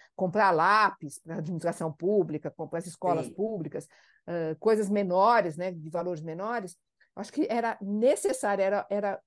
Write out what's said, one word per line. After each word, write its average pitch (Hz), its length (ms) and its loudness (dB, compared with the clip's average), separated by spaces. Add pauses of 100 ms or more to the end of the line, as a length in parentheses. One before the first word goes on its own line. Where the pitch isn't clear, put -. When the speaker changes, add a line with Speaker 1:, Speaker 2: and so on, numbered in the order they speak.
(160)
Speaker 1:
comprar 190 360 4
lápis 175 680 4
para 165 160 -12
a 165 40 -6
administração 165 520 -4
pública, 160 580 0
comprar 165 300 -8
as 170 80 -10
escolas 165 380 -2
Speaker 2:
Sim. 120 80 -14
Speaker 1:
públicas, 196 520 -6 (400)
ãh, 165 360 -4
coisas 214 280 2
menores, 196 680 4
né, 180 160 -4
de 160 160 -12
valores 170 320 -4
menores, 185 560 -8 (380)
acho 202 180 -12
que 302 160 -2
era 226 320 -2
necessário, 208 840 0
era, 196 260 0
era 202 380 -4